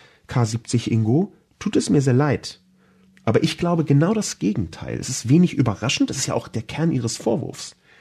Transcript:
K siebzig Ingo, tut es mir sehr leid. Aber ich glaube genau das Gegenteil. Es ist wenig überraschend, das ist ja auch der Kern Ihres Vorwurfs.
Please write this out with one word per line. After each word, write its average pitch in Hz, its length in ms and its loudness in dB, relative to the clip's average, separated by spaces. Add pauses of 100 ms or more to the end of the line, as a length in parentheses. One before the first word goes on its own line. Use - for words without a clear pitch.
(280)
K 123 160 0
siebzig 113 480 -2
Ingo, 113 400 2 (260)
tut - 200 -2
es - 120 0
mir 156 120 4
sehr 131 120 2
leid. 131 460 0 (640)
Aber - 180 2
ich - 160 -2
glaube 170 280 0
genau 156 280 4
das - 260 -4
Gegenteil. 85 600 -4
Es - 80 -10
ist 127 220 -6
wenig 170 240 6
überraschend, 120 560 0
das - 80 -6
ist 131 100 -4
ja 87 60 -2
auch - 160 -4
der 113 140 -8
Kern 160 280 -2
Ihres 120 240 -2
Vorwurfs. - 640 -6 (240)